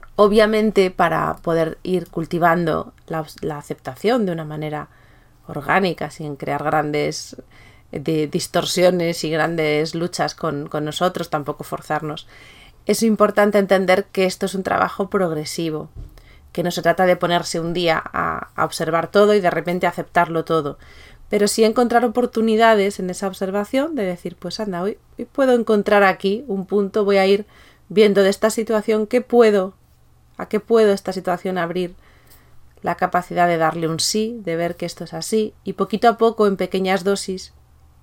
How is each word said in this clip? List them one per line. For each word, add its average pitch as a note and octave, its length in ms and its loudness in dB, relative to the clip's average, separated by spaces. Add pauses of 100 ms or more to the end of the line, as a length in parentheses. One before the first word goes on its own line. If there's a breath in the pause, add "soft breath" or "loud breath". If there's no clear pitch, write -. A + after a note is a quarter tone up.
(160)
Obviamente, G#3 760 4
para D#3+ 460 0
poder E3 440 -2
ir F3+ 280 -2
cultivando E3 840 0 (140)
la, D#3+ 180 -8 (160)
la D3+ 160 -6
aceptación F#3+ 720 -4
de F3 40 -2
una E3 140 -8
manera D3+ 440 -8 (580 soft breath)
orgánica, D3+ 640 -2
sin D3 240 -10
crear C#3+ 280 -6
grandes, D3+ 720 -2 (560 soft breath)
eh, - 80 -8
de, D3+ 280 -2
distorsiones F3 960 0
y D#3 80 -4
grandes D#3 640 0
luchas E3 400 -4
con, D3+ 320 -6
con D3+ 180 -6
nosotros, F3+ 460 -4
tampoco D3+ 320 -6
forzarnos, D3+ 640 -8 (580 loud breath)
es G#3 160 0
importante G#3 560 2
entender F#3+ 540 2
que F#3+ 140 0
esto F#3 200 -2
es F#3 80 -4
un F#3+ 80 -4
trabajo F#3 480 -2
progresivo, D#3+ 800 -4 (640 soft breath)
que F3 120 -6
no F3 60 0
se E3+ 140 -6
trata E3+ 220 2
de F3+ 100 4
ponerse E3+ 440 -2
un E3 140 -4
día E3+ 240 0
a, - 580 -6
a D#3+ 100 0
observar D#3+ 440 -4
todo G#3 240 6
y G#3 60 4
de F3+ 100 2
repente E3+ 380 -2
aceptarlo E3 560 0
todo, D3+ 340 -2 (520 loud breath)
pero G3+ 180 2
sí A3 160 2
encontrar A#3 420 2
oportunidades A3+ 920 2
en F#3 100 -6
esa F3+ 180 -6
observación G#3 680 -4
de A#3 80 -2
decir, F3+ 340 -6
pues - 220 -10
anda, F#3+ 240 -6
hoy, G#3 160 -6 (180)
hoy A#3+ 80 -10
puedo C4 280 2
encontrar G#3 500 4
aquí G3 440 0
un G3 180 -4
punto, G3+ 400 0
voy G3 120 4
a F#3+ 80 4
ir G3 220 2 (420 soft breath)
viendo G3+ 320 4
de G3 80 6
esta A3 200 0
situación G#3+ 580 -2
qué B3 140 0
puedo, G#3 540 4 (600)
a - 120 -12
qué G#3+ 120 -2
puedo A3 320 4
esta G3 220 -2
situación F#3 440 -4
abrir F3 380 -4 (840 soft breath)
la E3+ 140 -4
capacidad F3 520 0
de E3+ 100 2
darle D#3+ 300 0
un D#3+ 140 -2
sí, A3 420 -2
de E3 140 -4
ver E3+ 180 -4
que F3 100 -8
esto E3+ 200 -10
es - 80 -16
así, G#3+ 400 -2 (100)
y C#3+ 100 -8
poquito - 360 2
a A3 80 0
poco, A3+ 300 2
en G3 100 0
pequeñas F#3+ 480 -2
dosis, F#3+ 480 -4 (500)